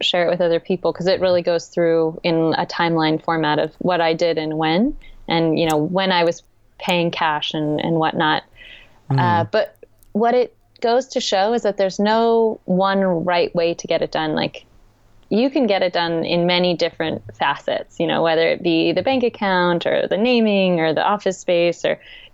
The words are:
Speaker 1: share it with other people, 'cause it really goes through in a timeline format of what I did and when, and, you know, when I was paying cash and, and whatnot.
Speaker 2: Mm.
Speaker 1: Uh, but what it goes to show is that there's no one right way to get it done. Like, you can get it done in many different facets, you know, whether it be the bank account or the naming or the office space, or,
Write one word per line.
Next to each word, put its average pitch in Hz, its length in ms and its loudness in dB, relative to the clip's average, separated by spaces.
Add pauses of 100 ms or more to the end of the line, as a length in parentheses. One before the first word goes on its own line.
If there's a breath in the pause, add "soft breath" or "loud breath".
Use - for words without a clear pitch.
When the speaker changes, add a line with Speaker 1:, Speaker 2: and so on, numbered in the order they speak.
Speaker 1:
share 175 260 0
it 175 40 2
with 175 100 -2
other 165 180 2
people, 175 360 -2
'cause 175 120 -8
it 185 140 2
really 180 220 2
goes 170 240 -2
through 165 560 0
in 160 340 2
a 170 80 -4
timeline 160 580 0
format 156 360 0
of 160 220 -2
what 175 200 0
I 165 140 2
did 165 240 0
and 156 180 -4
when, 170 400 0 (320 soft breath)
and, 165 300 2
you 165 100 2
know, 156 80 0
when 180 360 0
I 175 120 2
was 170 180 -2 (360)
paying 170 320 0
cash 156 420 -2
and, 151 260 -2
and 165 180 -2
whatnot. 160 460 0 (680 loud breath)
Speaker 2:
Mm. 135 100 2
Speaker 1:
Uh, 170 240 2
but - 320 -2 (360)
what 233 220 0
it 247 220 0 (240)
goes 240 280 0
to 254 120 -4
show 208 340 0
is 233 80 -2
that 202 140 -2
there's 190 220 -2
no 226 640 2
one 196 360 0 (240)
right 175 300 0
way 170 200 0
to - 120 -10
get 160 160 0
it 156 100 -4
done. 156 220 -2
Like, 151 300 -4 (640)
you 233 200 2
can 277 200 0
get 190 140 0
it 180 100 0
done 170 320 -2
in 175 220 0
many 180 300 2
different 160 460 -4 (140)
facets, - 640 -4
you 170 60 0
know, 151 160 0
whether 165 260 2
it - 140 -2
be 165 300 2
the 180 100 -2
bank 254 200 0
account 180 640 0
or - 220 0
the - 80 -2
naming 202 640 2
or 160 120 0
the 160 120 0
office 196 340 -2
space, 170 460 0
or, 151 160 -2 (340 loud breath)